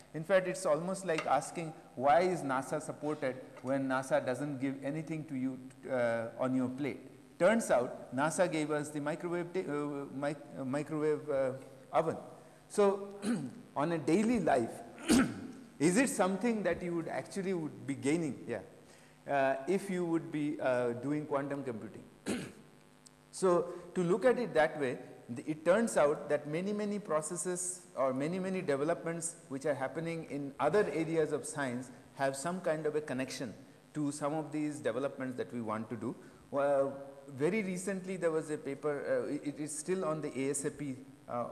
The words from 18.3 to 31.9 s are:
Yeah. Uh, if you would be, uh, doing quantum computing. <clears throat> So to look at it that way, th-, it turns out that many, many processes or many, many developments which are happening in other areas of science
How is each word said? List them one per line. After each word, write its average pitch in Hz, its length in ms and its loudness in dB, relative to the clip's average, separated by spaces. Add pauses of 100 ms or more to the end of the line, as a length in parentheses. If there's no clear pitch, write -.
Yeah. 110 140 -4 (680)
Uh, 135 260 4 (100)
if 196 200 2
you 180 160 0
would 165 280 0
be, 151 280 -2
uh, 123 340 2
doing 139 340 -2
quantum 143 360 -2
computing. 110 400 -8 (220)
<clears throat> 226 280 -4 (760)
So 175 420 2 (220)
to 185 80 0
look 185 240 4
at 240 140 6
it 208 160 -4
that 202 240 6
way, 127 180 0 (380)
th-, 147 120 -8
it 156 160 -4
turns 214 320 6
out 156 340 4
that 147 180 0
many, 180 260 -2
many 208 240 -2
processes 180 840 -4 (140)
or 135 160 2
many, 147 280 0
many 185 220 -2
developments 160 720 0 (140)
which 135 180 -4
are 143 80 2
happening 160 560 -4
in 139 280 -6
other 175 320 4
areas 156 420 2
of 143 120 -4
science 127 460 -4 (240)